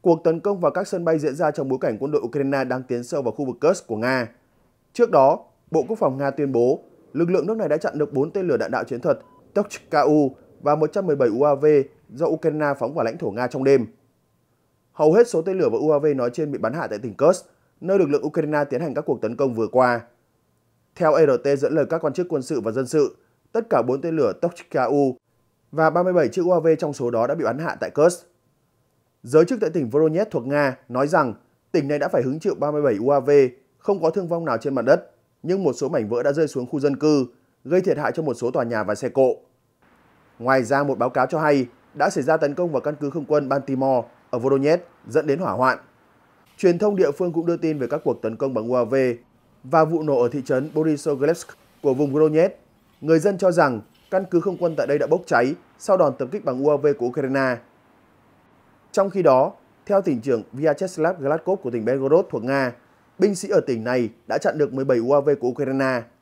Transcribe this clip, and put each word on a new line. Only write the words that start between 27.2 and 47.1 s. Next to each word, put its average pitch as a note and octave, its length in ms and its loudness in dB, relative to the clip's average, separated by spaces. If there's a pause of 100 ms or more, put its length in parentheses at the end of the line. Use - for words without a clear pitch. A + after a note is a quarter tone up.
đã C#3 80 -2
bị E3 100 -4
bắn A#2 140 -2
hạ D#3+ 220 -6
tại F#2 100 -6
Kursk. D#3+ 360 2 (960)
Giới D3+ 220 6
chức A3 160 -2
tại E3 100 0
tỉnh D#3 200 -2
Voronezh D#3 400 2
thuộc B2+ 160 -4
Nga C#3 300 0 (120)
nói B2+ 180 0
rằng D3 280 2 (380)
tỉnh C#3+ 160 0
này D3 100 -2
đã C#3+ 100 -2
phải D#3+ 140 0
hứng C#3+ 180 -4
chịu G3 140 -2
ba C#3+ 160 -4
mươi D3 120 -2
bảy B2 140 2
U A#2 140 0
A C#3 100 4
V, B2+ 100 -2 (480)
không G3 240 -2
có D#3+ 80 2
thương F3+ 180 -6
vong E3+ 160 -4
nào B2 140 -2
trên C3+ 160 -4
mặt B2 80 0
đất, D3+ 280 2 (320)
nhưng F#3 220 -2
một C3+ 80 2
số C3 160 -4
mảnh C3 200 -2
vỡ A#2+ 140 -2
đã C#3+ 100 2
rơi D#3 160 0
xuống B2 180 -6
khu D3 140 -6
dân C#3 160 0
cư, D3 300 2 (380)
gây F3 160 2
thiệt E3+ 180 0
hại C3 140 -4
cho E3 100 -4
một C3+ 120 -2
số A#2+ 160 -4
tòa B2+ 140 -2
nhà A#2 180 -2
và G#2 120 -2
xe B2 140 -6
cộ. C3 260 2 (1040)
Ngoài C3 240 2
ra, C#3 200 0
một C3+ 160 -2
báo B2 120 0
cáo C3 160 0
cho D#3 140 -2
hay C#3+ 260 2 (280)
đã D3+ 160 0
xảy D#3 140 -4
ra D#3+ 120 2
tấn C#3+ 180 0
công F3 180 -4
vào C3+ 80 0
căn D3 200 -6
cứ C#3+ 100 -4
không D3 180 -6
quân D3 200 0
Baltimore C3+ 600 0 (220)
ở B2 80 -2
Voronezh, C#3 400 2 (300)
dẫn C#3+ 180 0
đến C#3+ 120 0
hỏa D#3 140 -4
hoạn. B2 260 2 (800)
Truyền F3 220 2
thông G#3 180 0
địa E3+ 140 -2